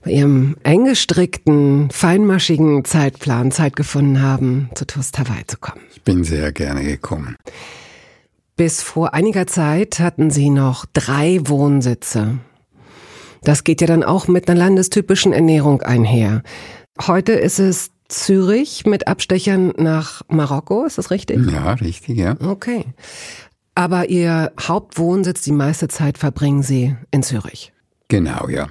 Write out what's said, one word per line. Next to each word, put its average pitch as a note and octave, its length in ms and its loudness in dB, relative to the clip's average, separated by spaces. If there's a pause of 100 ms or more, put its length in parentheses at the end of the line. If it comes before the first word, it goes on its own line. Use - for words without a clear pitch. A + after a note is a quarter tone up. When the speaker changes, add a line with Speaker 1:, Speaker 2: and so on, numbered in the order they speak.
Speaker 1:
bei - 100 -4
Ihrem C#3+ 500 4
eng F#3 220 4
gestrickten, D3 1040 2
feinmaschigen E3+ 920 2
Zeitplan C3+ 640 0
Zeit D3 240 0
gefunden C#3 480 0
haben, C3 500 0
zu C3+ 140 -8
Toast - 320 -8
Hawaii A#2+ 260 -4
zu - 140 -12
kommen. - 220 -16 (120)
Speaker 2:
Ich - 80 -20
bin F2+ 220 2
sehr D#2 280 -4
gerne C#2+ 320 -6
gekommen. C#2+ 520 -8 (1200)
Speaker 1:
Bis E3 260 0
vor - 320 -4
einiger F#3 320 0
Zeit E3+ 540 0
hatten D#3+ 320 2
Sie C#3+ 180 2
noch C3+ 420 0
drei D3+ 520 0
Wohnsitze. C3 960 0 (1040)
Das D3 200 2
geht D#3+ 160 0
ja E3+ 60 2
dann E3 180 4
auch F3+ 240 0
mit F3+ 220 2
einer F3 80 4
landestypischen F#3+ 760 2
Ernährung D3+ 500 4
einher. A2+ 580 2 (580)
Heute F#3 340 0
ist - 260 0
es F#3+ 320 0 (180)
Zürich G3 800 0
mit G#3+ 200 0
Abstechern F#3 680 0
nach D#3+ 500 -2
Marokko, D3+ 560 -2
ist D#4+ 140 -6
das - 140 -6
richtig? B2 360 0
Speaker 2:
Ja, A#2 260 -2
richtig, A2+ 440 -6
ja. G2+ 260 -2
Speaker 1:
Okay. G3 420 -6 (880)
Aber F3 340 0
Ihr E3+ 500 0
Hauptwohnsitz, F3+ 840 -2
die C#3 80 -2
meiste D3 380 0
Zeit C#3+ 280 -2
verbringen C#3+ 460 0
Sie C3 320 0 (160)
in C#3 100 2
Zürich? - 500 -8 (380)
Speaker 2:
Genau, D#2 400 0
ja. C#2+ 220 -6